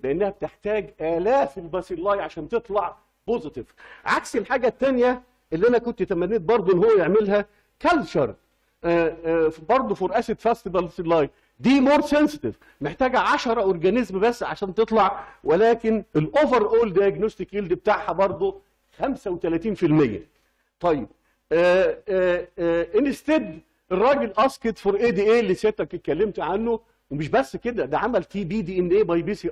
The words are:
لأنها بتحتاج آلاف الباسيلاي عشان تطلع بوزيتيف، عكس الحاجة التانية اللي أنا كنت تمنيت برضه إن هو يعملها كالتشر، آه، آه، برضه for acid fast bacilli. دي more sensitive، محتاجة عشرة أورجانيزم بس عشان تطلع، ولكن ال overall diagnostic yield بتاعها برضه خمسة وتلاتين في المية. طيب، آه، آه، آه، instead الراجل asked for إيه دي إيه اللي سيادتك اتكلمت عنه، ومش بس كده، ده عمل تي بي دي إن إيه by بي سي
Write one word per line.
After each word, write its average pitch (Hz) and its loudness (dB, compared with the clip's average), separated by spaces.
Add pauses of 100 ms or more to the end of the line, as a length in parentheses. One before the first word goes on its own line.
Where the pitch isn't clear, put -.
لأنها 165 -2
بتحتاج 202 -6
آلاف 180 0
الباسيلاي 180 -4
عشان 156 -10
تطلع 196 -4 (300)
بوزيتيف، 151 -6 (400)
عكس - -4
الحاجة 247 -2
التانية 247 0 (320)
اللي 170 2
أنا 240 4
كنت 233 -4
تمنيت 180 -2
برضه 190 2
إن 180 4
هو 214 4
يعملها 202 2 (340)
كالتشر، 180 0 (480)
آه، 165 0
آه، 165 2 (180)
برضه 233 2
for 180 -2
acid 220 -2 (120)
fast 226 -2
bacilli. 170 0 (320)
دي 254 4
more 294 6
sensitive، 294 0 (280)
محتاجة 247 0
عشرة 233 0
أورجانيزم 190 0
بس 233 0
عشان 170 -8
تطلع، 214 0 (160)
ولكن 220 2 (120)
ال 151 0
overall 226 2
diagnostic 196 0 (100)
yield 196 -4
بتاعها 190 -2
برضه 190 -2 (360)
خمسة 233 -4
وتلاتين 170 -2
في 175 -2
المية. 147 2 (520)
طيب، 151 -2 (440)
آه، 175 2 (120)
آه، 180 0 (120)
آه، 170 0
instead 285 0 (480)
الراجل 233 0
asked 233 0 (120)
for 196 2
إيه 233 2
دي 190 0
إيه 220 4
اللي 196 0
سيادتك 208 -2
اتكلمت 175 -4
عنه، 220 -2 (320)
ومش 147 -6
بس 254 -2
كده، 214 -4
ده 139 -4
عمل 202 -2
تي 202 -8
بي 196 -4
دي 185 -4
إن 175 0
إيه 208 4
by 170 0
بي 190 -4
سي 175 -6